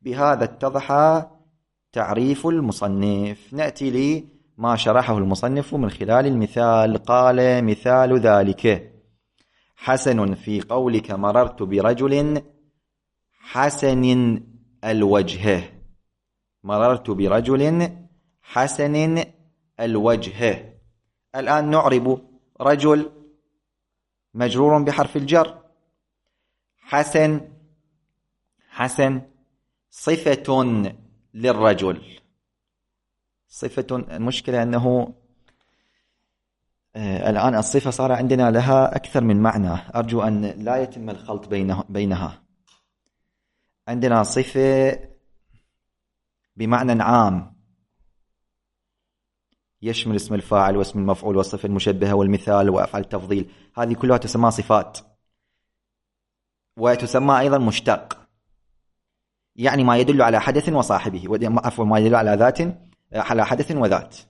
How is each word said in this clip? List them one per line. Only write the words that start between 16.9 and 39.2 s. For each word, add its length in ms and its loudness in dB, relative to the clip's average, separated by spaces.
برجل 880 0
حسن 840 -2
الوجه. 960 -2
الآن 340 -2
نعرب 520 2
رجل 500 2
مجرور 500 2
بحرف 340 -2
الجر، 440 0
حسن، 640 0
حسن 520 -2
صفة 760 -2
للرجل. 840 0
صفة، 440 -10
المشكلة 720 -4
أنه، 500 0
آه، 340 -4
الآن 260 0
الصفة 340 -2
صار 220 -2
عندنا 400 2
لها 440 2
أكثر 280 -4